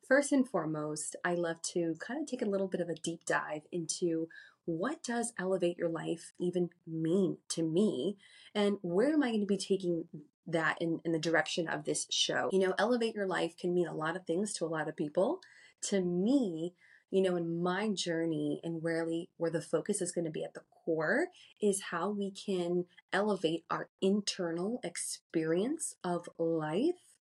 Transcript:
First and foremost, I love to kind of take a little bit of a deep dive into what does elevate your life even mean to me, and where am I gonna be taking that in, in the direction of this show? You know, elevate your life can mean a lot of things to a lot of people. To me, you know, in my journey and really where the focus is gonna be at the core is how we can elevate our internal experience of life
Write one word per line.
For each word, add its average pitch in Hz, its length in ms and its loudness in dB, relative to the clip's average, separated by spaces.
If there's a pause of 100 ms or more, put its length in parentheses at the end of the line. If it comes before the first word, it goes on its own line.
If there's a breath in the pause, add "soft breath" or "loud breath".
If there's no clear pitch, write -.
First 285 240 6
and 262 160 4
foremost, 151 760 -2
I 175 120 2
love 165 260 0 (120)
to 165 260 0
kind 262 200 -6
of 302 80 -4
take 247 140 -4
a 214 80 0
little 196 180 0
bit 185 140 -2
of 170 80 -2
a 160 60 -2
deep - 300 -8
dive 151 460 -2
into 165 560 -2 (380 loud breath)
what 185 360 -4
does 233 380 -4
elevate 185 400 0
your 170 100 0
life 165 500 -4
even 180 300 2 (160)
mean 160 520 2 (120)
to 165 140 -2
me, 165 540 2 (360 loud breath)
and 202 300 2
where 196 280 4
am 302 120 4
I 240 80 2
gonna 208 160 0
be 196 100 2
taking 175 500 0 (380)
that 160 340 0
in, 170 240 0
in 170 80 0
the 165 80 2
direction 160 480 2
of 151 180 -4
this 151 260 -2
show? 135 400 0
You 190 80 4
know, 190 180 2
elevate 226 380 0
your 208 100 -2
life 170 320 -2
can 175 160 -2
mean 175 140 2
a 156 80 -8
lot 156 200 -2
of 180 100 -8
things 190 280 -2
to - 120 -4
a - 20 -4
lot 156 200 -2
of 156 80 -8
people. 190 460 0 (420 loud breath)
To 196 180 0
me, 180 720 2 (340 soft breath)
you 190 120 4
know, 185 140 4
in 170 280 0
my 185 260 0
journey 165 760 0
and 165 200 -6
really 165 540 -2
where 165 120 0
the 160 120 -2
focus 165 420 0
is 175 80 -4
gonna 170 180 -2
be 160 140 -6
at - 100 -10
the - 80 -12 (240)
core 175 440 2 (300 loud breath)
is 196 300 0
how 180 220 -2
we 202 180 -2
can 180 560 0 (260 loud breath)
elevate 180 600 0
our 160 180 -4 (120)
internal 196 840 0
experience 175 1200 -2
of 175 340 -2
life 165 800 0 (100)